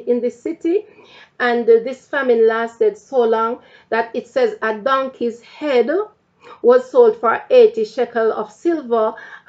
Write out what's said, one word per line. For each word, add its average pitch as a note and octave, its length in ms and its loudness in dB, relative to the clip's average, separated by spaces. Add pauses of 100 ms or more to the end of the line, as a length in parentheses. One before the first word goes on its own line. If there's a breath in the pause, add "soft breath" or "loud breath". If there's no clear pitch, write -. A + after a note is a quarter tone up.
in A#3+ 140 -2
the A#3+ 100 -4
city, E4 560 -6 (540 loud breath)
and, A#3+ 280 0
uh, A3+ 140 6
this B3+ 240 -12
famine B3 400 0
lasted A3+ 500 -2
so B3+ 280 -2
long A3+ 340 -2 (300 soft breath)
that - 260 -4
it - 140 -8
says A#3 340 -2
a A3 160 -4
donkey's A3+ 600 -4
head C4 500 -2 (720 loud breath)
was B3 260 2
sold A#3 300 4
for - 320 -2
eighty A3+ 340 4
shekel A3+ 480 -4
of G#3+ 200 -8
silver A#3 640 -2 (340 loud breath)